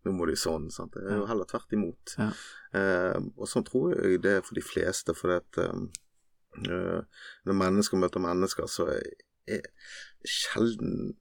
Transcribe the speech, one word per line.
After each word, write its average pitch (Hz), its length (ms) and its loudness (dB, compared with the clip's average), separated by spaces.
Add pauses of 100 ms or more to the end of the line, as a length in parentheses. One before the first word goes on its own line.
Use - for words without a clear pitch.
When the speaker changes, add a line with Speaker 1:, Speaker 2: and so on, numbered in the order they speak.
Speaker 1:
Nå 95 80 0
må 87 140 0
du 76 60 2
sånn", 80 380 -2
sant? - 220 -10
Det 104 100 -10
er 101 120 -2
jo 104 60 0
Speaker 2:
Ja. 101 60 -2
Speaker 1:
heller 107 180 -2
tvert - 280 -6
imot. 98 440 -4
Speaker 2:
Ja. 107 140 0 (420)
Speaker 1:
Eh, 92 460 2 (180)
og 104 100 -6
sånn - 180 0
tror 160 300 2
jeg 92 260 4
det 98 160 6
er 92 40 2
for - 140 -12
de 82 60 -2
fleste, - 540 0
for 90 220 0
at, - 200 -4
eh, - 300 -2 (840)
eh, 87 300 -2 (440)
når 98 80 2
mennesker 95 440 4
møter 90 240 2
mennesker, 90 460 0
så 85 220 -2
er, - 140 -2 (440)
er 107 140 -4 (640)
sjelden - 960 0